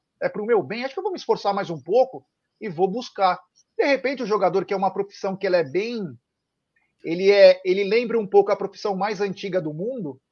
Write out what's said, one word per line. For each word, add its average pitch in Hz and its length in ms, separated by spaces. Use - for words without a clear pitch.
é 180 60
pro 208 180
meu 220 160
bem, 202 220
acho 269 100
que - 60
eu 359 40
vou 392 80
me 339 60
esforçar 208 360
mais 196 160
um 160 120
pouco 165 440
e 214 100
vou 175 180
buscar." 190 520
De 415 80
repente, 269 360
o 226 60
jogador 185 380
que - 80
é 196 40
uma 190 160
profissão 196 420
que 196 120
ele 180 80
é 170 80
bem, 208 360
ele 180 280
é, 190 340
ele 190 180
lembra 226 360
um 202 80
pouco 202 240
a 196 40
profissão 196 400
mais 196 240
antiga 190 400
do 160 140
mundo, 175 480